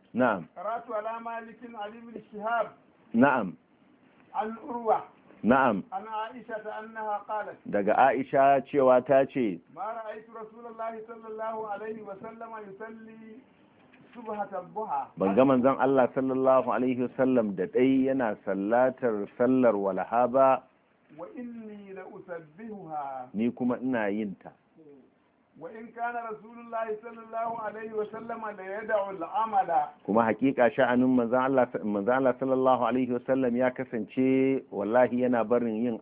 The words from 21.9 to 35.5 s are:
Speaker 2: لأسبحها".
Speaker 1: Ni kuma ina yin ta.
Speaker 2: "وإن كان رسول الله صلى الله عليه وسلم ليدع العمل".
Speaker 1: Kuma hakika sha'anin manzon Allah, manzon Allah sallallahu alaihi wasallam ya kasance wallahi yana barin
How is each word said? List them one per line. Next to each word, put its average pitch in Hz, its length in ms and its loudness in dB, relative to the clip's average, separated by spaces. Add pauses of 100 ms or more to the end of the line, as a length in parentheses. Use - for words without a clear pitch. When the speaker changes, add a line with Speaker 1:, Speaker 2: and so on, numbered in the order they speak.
Speaker 2:
لأسبحها". 165 1400 -12
Speaker 1:
Ni 113 160 0
kuma 123 280 -4
ina 117 300 -2
yin 104 340 -4
ta. 80 80 -20 (1040)
Speaker 2:
"وإن 220 340 -16
كان 233 240 -8 (160)
رسول 220 280 -16
الله 226 280 -8 (160)
صلى 226 240 -16
الله 226 240 -6 (100)
عليه 220 320 -10
وسلم 220 540 -8
ليدع 202 640 -4
العمل". 190 600 0 (340)
Speaker 1:
Kuma 113 200 4
hakika 123 460 2
sha'anin 123 380 4
manzon 127 340 4
Allah, 131 240 4 (160)
manzon 104 320 0
Allah 131 240 4
sallallahu 131 480 4
alaihi 123 240 0
wasallam 123 460 0
ya 127 140 2
kasance 131 1000 0
wallahi 113 520 2
yana 123 220 2
barin 117 380 0